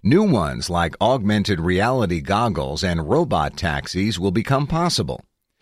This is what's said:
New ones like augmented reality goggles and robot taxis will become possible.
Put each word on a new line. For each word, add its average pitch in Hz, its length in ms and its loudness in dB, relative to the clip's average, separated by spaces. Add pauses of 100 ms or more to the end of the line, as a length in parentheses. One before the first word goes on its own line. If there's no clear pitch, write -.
New 165 200 4
ones 90 480 0
like 85 280 0
augmented 104 600 2
reality 90 640 0
goggles 82 600 -2
and 85 240 0
robot 98 520 0
taxis 90 600 -2
will 95 140 0
become 135 340 0
possible. 160 540 -2 (420)